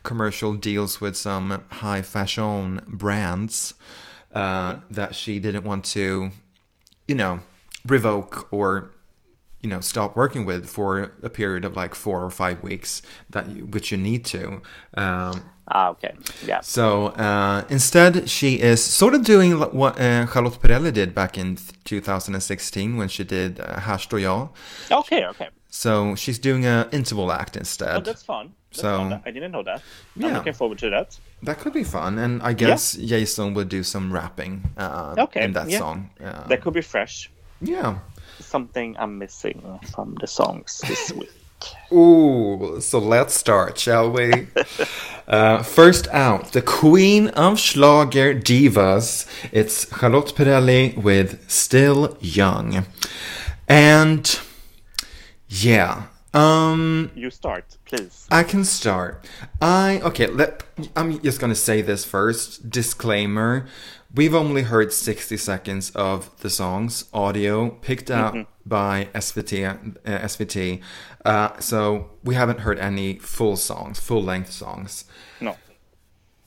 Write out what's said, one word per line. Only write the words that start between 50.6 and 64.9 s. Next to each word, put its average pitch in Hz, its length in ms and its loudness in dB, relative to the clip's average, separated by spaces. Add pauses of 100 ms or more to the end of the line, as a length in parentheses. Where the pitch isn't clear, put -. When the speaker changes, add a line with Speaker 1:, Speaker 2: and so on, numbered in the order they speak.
Speaker 1:
with 98 540 2
Still 139 720 4
Young. 92 640 0 (840)
And, 151 720 6 (1120)
yeah. 104 540 2 (300)
Um, 160 840 4
Speaker 2:
You 127 140 -10
start, - 460 -10 (100)
please. 101 440 -10
Speaker 1:
I 170 140 6
can 196 200 0
start. 92 640 -2 (340)
I, 190 440 2
okay, 123 240 0
let, - 340 -2 (320)
I'm 156 280 -2
just 127 180 -2
gonna 117 160 0
say 107 260 0
this 101 220 -4
first. 113 640 -4
Disclaimer. 113 960 -2 (480)
We've 151 200 4
only 147 280 0
heard 113 300 2